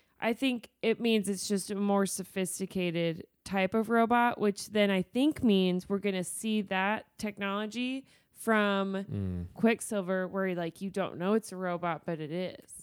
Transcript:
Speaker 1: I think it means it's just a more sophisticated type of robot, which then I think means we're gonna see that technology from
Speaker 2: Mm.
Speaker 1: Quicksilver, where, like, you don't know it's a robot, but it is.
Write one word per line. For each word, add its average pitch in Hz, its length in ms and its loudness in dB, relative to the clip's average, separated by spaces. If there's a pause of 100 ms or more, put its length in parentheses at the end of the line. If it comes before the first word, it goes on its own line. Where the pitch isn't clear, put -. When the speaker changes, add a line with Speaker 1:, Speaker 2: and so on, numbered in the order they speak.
(200)
Speaker 1:
I 233 140 0
think 247 360 -2 (140)
it 220 160 0
means 220 300 2
it's 196 180 -4
just 202 240 -2
a 208 40 -6
more 202 300 2
sophisticated 180 1200 -4 (180)
type 190 300 0
of 220 160 0
robot, 233 500 4
which 208 320 0
then 202 200 4
I 190 100 2
think 277 420 0
means 185 460 4
we're 202 100 0
gonna 185 240 -2
see 214 400 -2
that 196 420 -2 (120)
technology 214 880 -4 (280)
from 202 600 2 (180)
Speaker 2:
Mm. 90 440 -4
Speaker 1:
Quicksilver, 190 720 2
where, 190 280 -2
like, 170 260 -6
you 196 100 -6
don't 180 260 -2
know 180 160 2
it's 220 180 0
a 185 40 -12
robot, 175 500 -4
but 165 140 -4
it 151 120 -8
is. 180 400 -8 (120)